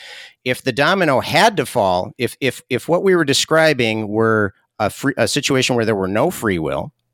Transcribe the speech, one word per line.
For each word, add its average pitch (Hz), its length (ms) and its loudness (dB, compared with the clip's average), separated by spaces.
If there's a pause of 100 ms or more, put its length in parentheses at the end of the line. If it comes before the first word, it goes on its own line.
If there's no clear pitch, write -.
(440)
If 127 180 -2
the 127 100 -2
domino 151 480 2
had 170 380 2
to 131 80 -2
fall, 95 540 0
if, 117 200 -4
if, 131 300 -4
if 123 180 -4
what 170 140 0
we 190 140 4
were 165 100 2
describing 127 800 2
were 107 460 2 (240)
a 104 140 0
free, - 260 -4
a 110 100 2
situation 131 480 0
where 117 100 0
there 107 100 0
were 95 120 -2
no 113 220 0
free 104 300 -2
will, 73 340 -4 (200)